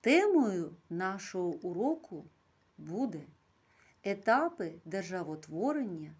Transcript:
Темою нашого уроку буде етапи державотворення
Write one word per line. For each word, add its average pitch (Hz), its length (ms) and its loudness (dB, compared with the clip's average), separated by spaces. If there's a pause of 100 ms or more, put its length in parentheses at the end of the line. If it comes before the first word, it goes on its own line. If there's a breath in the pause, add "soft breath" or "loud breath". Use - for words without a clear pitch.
Темою 233 720 4 (140)
нашого 185 600 -2
уроку 180 760 -4 (520)
буде 170 440 -4 (800 soft breath)
етапи 202 720 2 (120)
державотворення 170 1300 -4